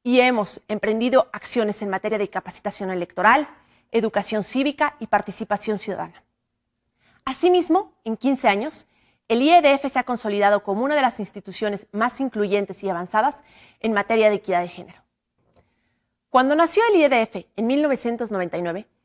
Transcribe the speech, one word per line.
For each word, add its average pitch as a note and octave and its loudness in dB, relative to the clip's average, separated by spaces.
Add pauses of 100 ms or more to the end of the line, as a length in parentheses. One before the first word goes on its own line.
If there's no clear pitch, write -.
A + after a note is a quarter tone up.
Y B3 4
hemos B3 0
emprendido A3 2
acciones G#3+ -4
en G3+ -6
materia G#3 -4
de G3 -4
capacitación F#3+ -10
electoral, G3 2 (440)
educación G#3+ -2
cívica D4 -2
y A3+ -12
participación G3+ -4
ciudadana. E3+ -10 (1000)
Asimismo, F4 2 (100)
en A3 -6
quince C4 0
años, G#3 -4 (420)
el A3+ 2
I D4+ 4
E F4 8
D C#4 6
F C4+ 0
se C4+ -4
ha A#3+ -2
consolidado G3+ 0
como G#3 -4
una D4 0
de C#4+ 2
las A#3 0
instituciones G3+ -8
más A3+ -4
incluyentes G3+ -2
y F#3+ -2
avanzadas G#3+ -2 (380)
en A3 -2
materia G#3+ 2
de G#3 4
equidad F3+ -2
de F3 -6
género. - -20 (1300)
Cuando C4 2
nació E4 2
el F#4+ 4
I D4+ 6
E C#4+ 4
D A#3+ 2
F - -8
en A3 -4
mil C#4 0
novecientos A#3+ -4
noventa F3+ -4
y F3 -4
nueve, F3 -6 (180)